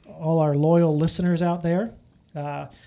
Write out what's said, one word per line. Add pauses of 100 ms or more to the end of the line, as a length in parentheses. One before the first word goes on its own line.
all
our
loyal
listeners
out
there. (440)
Uh, (200)